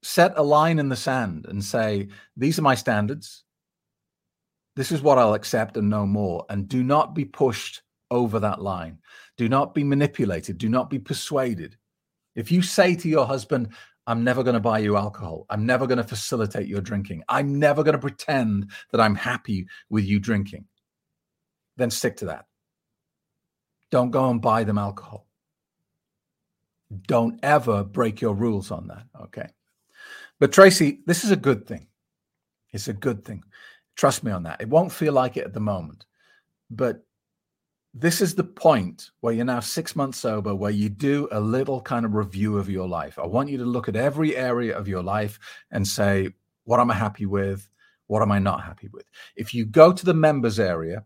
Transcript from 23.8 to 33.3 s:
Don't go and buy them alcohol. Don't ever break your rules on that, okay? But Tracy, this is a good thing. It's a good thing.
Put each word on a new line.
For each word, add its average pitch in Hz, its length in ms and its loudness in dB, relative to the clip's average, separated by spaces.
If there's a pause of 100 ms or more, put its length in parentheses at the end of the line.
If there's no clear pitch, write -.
Don't 123 200 2
go 131 200 2
and 117 100 0
buy 113 240 2
them 104 140 0
alcohol. 101 480 -8 (1800)
Don't 117 360 0
ever 120 420 2
break 110 360 -2
your 110 140 0
rules 104 360 -4
on 87 180 -10
that, - 180 -18 (140)
okay? - 300 -14 (880)
But 143 140 4
Tracy, 185 540 8
this 170 160 0
is 214 80 0
a 185 60 6
good 127 300 0
thing. - 200 -12 (840)
It's 110 160 -10
a 113 60 -4
good 107 300 -4
thing. 98 200 -14 (520)